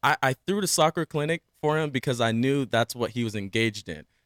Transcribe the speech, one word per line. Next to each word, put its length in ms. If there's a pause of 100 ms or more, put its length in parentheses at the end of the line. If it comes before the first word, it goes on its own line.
I, 200
I 120 (120)
threw 140
the 60
soccer 400
clinic 360 (200)
for 160
him 120
because 300
I 120
knew 340
that's 280
what 180
he 120
was 100
engaged 540
in. 160 (220)